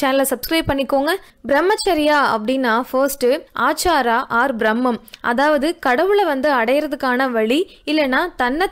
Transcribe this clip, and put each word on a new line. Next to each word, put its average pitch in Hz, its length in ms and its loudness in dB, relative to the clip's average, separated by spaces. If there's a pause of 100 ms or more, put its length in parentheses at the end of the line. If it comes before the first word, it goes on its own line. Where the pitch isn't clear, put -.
சேனலை 269 300 2
சப்ஸ்கிரைப் 320 380 -2
பண்ணிக்கோங்க. 277 400 0 (400)
பிரம்மச்சரியா 311 680 2 (160)
அப்படின்னா 233 400 0 (160)
ஃபர்ஸ்ட் 269 360 0 (420)
ஆச்சாரா 277 500 0 (220)
ஆர் 262 200 0
பிரம்மம், 233 400 0 (320)
அதாவது 285 340 2 (200)
கடவுளை 370 440 2
வந்து 277 180 0 (100)
அடையறதுக்கான 262 680 0 (100)
வழி, 226 200 2 (320)
இல்லைன்னா 285 300 0 (220)
தன்னை 294 280 0